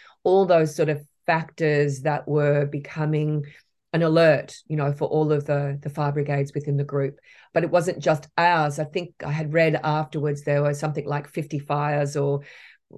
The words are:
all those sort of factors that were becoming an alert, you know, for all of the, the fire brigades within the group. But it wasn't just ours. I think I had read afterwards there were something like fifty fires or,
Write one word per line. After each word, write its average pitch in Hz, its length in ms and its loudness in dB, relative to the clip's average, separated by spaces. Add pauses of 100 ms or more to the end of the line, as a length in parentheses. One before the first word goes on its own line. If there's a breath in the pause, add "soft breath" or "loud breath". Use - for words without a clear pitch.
(240 loud breath)
all 190 220 4
those 165 280 4
sort 151 140 0
of 151 160 -4 (220)
factors 147 760 0
that 147 260 -2
were 147 380 2
becoming 151 760 -2 (480 loud breath)
an 165 100 2
alert, 160 520 4 (140)
you 151 80 -4
know, 143 160 0
for 143 160 -4
all 151 240 0
of 143 120 0
the, 143 380 -2
the 151 80 -8
fire 143 220 -2
brigades 143 420 -2
within 143 220 -2
the 143 80 0
group. 139 340 -4 (340 soft breath)
But 170 120 2
it 165 60 -2
wasn't 175 280 0
just 156 380 0
ours. 160 420 2
I 156 60 -4
think 175 300 -8 (100)
I 147 80 -4
had 151 200 -4
read 160 300 4
afterwards 151 600 -2
there 143 200 0
were 147 120 0
something 147 300 -4
like 143 220 -6
fifty 156 320 -6
fires 147 580 -2
or, 143 260 -2 (560 loud breath)